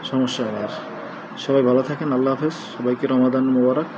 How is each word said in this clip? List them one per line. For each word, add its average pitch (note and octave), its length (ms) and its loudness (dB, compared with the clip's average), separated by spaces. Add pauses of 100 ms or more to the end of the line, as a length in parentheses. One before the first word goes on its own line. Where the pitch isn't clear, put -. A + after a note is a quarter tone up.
(100)
সমস্যা C3 340 -2
হয় G#2+ 180 -4
আর। G#2 60 -6 (680)
সবাই C#3 240 2
ভালো B2 200 4
থাকেন, D3 300 -2
আল্লাহ C3 220 2
হাফেজ, D#3 180 -2
সবাইকে B2 540 -4
রমাদান C3 380 4
মোবারক। C3 400 4 (120)